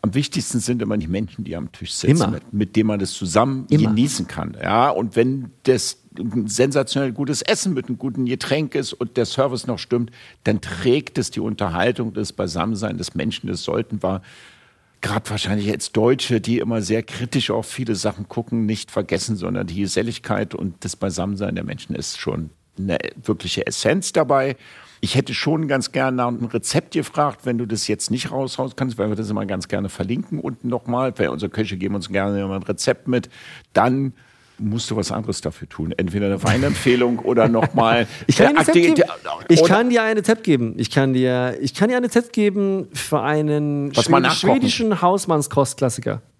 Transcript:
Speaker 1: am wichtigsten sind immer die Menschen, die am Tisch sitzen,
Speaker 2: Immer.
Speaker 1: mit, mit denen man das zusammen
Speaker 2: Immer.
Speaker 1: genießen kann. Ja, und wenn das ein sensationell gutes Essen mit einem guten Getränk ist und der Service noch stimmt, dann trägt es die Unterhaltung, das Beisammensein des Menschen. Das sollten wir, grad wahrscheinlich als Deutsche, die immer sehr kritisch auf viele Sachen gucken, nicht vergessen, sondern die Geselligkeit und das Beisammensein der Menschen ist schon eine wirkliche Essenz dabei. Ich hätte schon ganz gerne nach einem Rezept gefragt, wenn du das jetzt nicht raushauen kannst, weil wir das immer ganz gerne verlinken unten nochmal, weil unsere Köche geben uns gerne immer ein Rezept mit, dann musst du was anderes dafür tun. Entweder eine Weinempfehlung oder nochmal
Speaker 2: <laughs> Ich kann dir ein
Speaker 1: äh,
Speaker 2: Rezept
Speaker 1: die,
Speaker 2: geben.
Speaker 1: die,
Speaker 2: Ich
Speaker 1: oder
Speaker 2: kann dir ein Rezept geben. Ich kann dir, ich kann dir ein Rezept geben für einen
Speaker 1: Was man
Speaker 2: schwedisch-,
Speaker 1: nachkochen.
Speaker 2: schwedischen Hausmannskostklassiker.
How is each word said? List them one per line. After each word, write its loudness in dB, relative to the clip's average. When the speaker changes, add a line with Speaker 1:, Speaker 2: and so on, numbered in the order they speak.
Speaker 1:
am 0
wichtigsten -2
sind -2
immer -2
die -4
Menschen, -4
die -8
am -10
Tisch -12
sitzen, 2
Speaker 2:
Immer. 4
Speaker 1:
mit, -6
mit 0
denen 6
man 0
das -4
zusammen 2
Speaker 2:
Immer. 6
Speaker 1:
genießen 2
kann. -8
Ja, 4
und -2
wenn 2
das 2
ein -2
sensationell 0
gutes -4
Essen 0
mit -4
einem -4
guten -4
Getränk -2
ist -2
und -6
der 2
Service -2
noch -4
stimmt, -2
dann 0
trägt 0
es -2
die -4
Unterhaltung, -2
das -4
Beisammensein -2
des -8
Menschen. -4
Das -6
sollten -4
wir, -2
grad -4
wahrscheinlich -2
als -6
Deutsche, 2
die 0
immer -2
sehr 0
kritisch -4
auf -2
viele -4
Sachen -4
gucken, -4
nicht -4
vergessen, -2
sondern -4
die -6
Geselligkeit -2
und -8
das -6
Beisammensein -4
der -6
Menschen -8
ist -8
schon -6
eine -2
wirkliche -4
Essenz 0
dabei. 2
Ich -4
hätte 0
schon 0
ganz 0
gerne 0
nach 0
einem -4
Rezept -2
gefragt, -2
wenn 0
du -2
das -4
jetzt -2
nicht -2
raushauen -4
kannst, -4
weil 0
wir -2
das -4
immer -2
ganz -4
gerne -2
verlinken -4
unten -6
nochmal, -2
weil 2
unsere -4
Köche -4
geben -2
uns -6
gerne 0
immer -4
ein -6
Rezept -2
mit, 0
dann 2
musst -4
du -2
was -2
anderes -4
dafür -8
tun. -6
Entweder 0
eine 0
Weinempfehlung 2
oder 4
nochmal 4
Speaker 2:
<laughs> -10
Ich 4
kann 8
dir 8
ein 2
Speaker 1:
äh, 4
Speaker 2:
Rezept 4
Speaker 1:
die, 8
Speaker 2:
geben. 6
Speaker 1:
die, 2
Speaker 2:
Ich 8
Speaker 1:
oder 6
Speaker 2:
kann 4
dir 4
ein 2
Rezept 2
geben. 2
Ich -2
kann 2
dir, 2
ich -2
kann 2
dir 2
ein 0
Rezept 0
geben 2
für -2
einen 0
Speaker 1:
Was 2
man 6
Speaker 2:
schwedisch-, 2
Speaker 1:
nachkochen. 6
Speaker 2:
schwedischen 2
Hausmannskostklassiker. 0